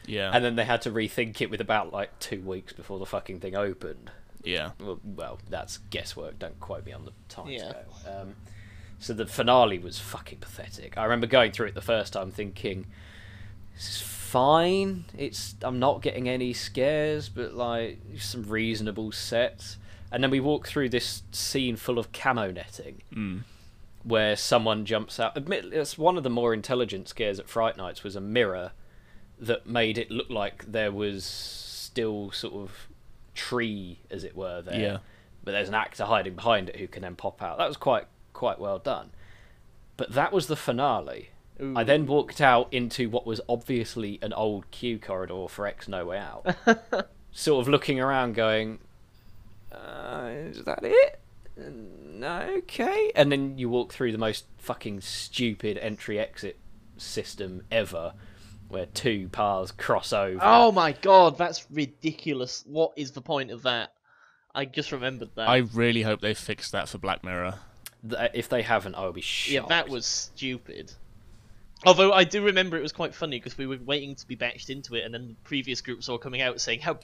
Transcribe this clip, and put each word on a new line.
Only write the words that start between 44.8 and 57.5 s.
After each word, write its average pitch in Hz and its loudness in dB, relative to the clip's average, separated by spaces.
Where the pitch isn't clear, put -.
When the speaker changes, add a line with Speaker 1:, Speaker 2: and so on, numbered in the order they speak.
Speaker 2:
corridor 92 -6
for 101 -4
X - -8
No 92 -4
Way 87 -4
Out. - -10
Speaker 3:
<laughs> - 2
Speaker 2:
Sort 143 4
of 120 0
looking 143 4
around 131 2
going, 110 2
"Uh, - -10
is 147 -10
that - -2
it? - 6
No, 107 -10
okay." 403 0
And 143 6
then 139 -2
you 123 -2
walk 120 0
through 123 -2
the 110 -2
most 110 -2
fucking 101 -8
stupid 107 -4
entry-exit 104 -6
system 92 -8